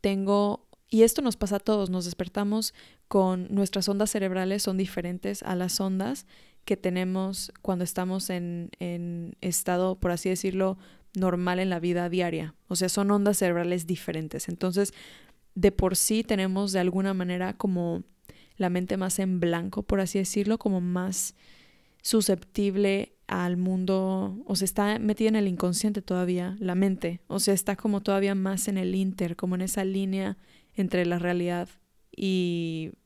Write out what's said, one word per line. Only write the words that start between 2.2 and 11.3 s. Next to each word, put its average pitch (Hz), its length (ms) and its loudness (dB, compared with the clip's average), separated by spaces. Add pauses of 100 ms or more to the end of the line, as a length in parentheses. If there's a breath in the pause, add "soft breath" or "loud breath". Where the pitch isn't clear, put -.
con, 185 420 2
nuestras 196 380 0
ondas 202 220 0
cerebrales 190 520 0
son 190 140 0
diferentes 185 680 -4
a 185 140 -4
las 180 240 -2
ondas 190 460 -2 (380 soft breath)
que 196 120 0
tenemos 185 760 -2 (100)
cuando 180 220 -2
estamos 185 460 -4
en, 175 480 -6
en 175 600 -8
estado, 185 580 0
por 180 120 0
así 175 180 -2
decirlo, 190 500 0 (360 loud breath)
normal 180 460 0